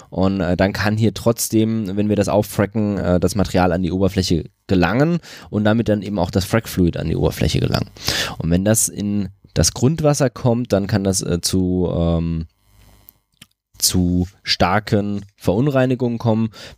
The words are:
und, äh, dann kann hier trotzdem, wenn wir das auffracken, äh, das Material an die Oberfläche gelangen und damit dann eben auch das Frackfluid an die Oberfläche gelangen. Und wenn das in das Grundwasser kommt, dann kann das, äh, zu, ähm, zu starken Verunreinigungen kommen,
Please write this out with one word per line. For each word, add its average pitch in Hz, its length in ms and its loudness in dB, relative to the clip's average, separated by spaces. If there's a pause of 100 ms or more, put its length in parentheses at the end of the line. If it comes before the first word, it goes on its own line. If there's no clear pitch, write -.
und, 95 320 0
äh, 90 160 0
dann 95 160 2
kann 104 240 -2
hier 110 180 2
trotzdem, 110 800 0
wenn 104 120 0
wir 104 80 2
das 98 120 2
auffracken, 101 720 0
äh, 90 220 2
das 92 160 0
Material 92 340 2
an 90 140 0
die 82 80 -2
Oberfläche 92 540 0 (200)
gelangen 117 540 2 (280)
und 104 140 -2
damit 107 260 2
dann 104 140 0
eben 101 160 -4
auch 87 140 -2
das 92 120 2
Frackfluid 92 520 0
an 85 100 -4
die 85 80 -2
Oberfläche - 460 0
gelangen. - 300 -2 (480)
Und 80 120 -4
wenn 90 140 2
das 110 240 2
in 101 400 -4 (260)
das - 200 0
Grundwasser 147 540 2
kommt, 120 440 -2
dann 98 160 0
kann 101 160 0
das, 95 180 0
äh, 87 180 -2
zu, 92 560 0
ähm, 82 500 0 (1300)
zu 90 480 2 (140)
starken 101 840 0 (120)
Verunreinigungen 127 840 0
kommen, 110 320 2 (280)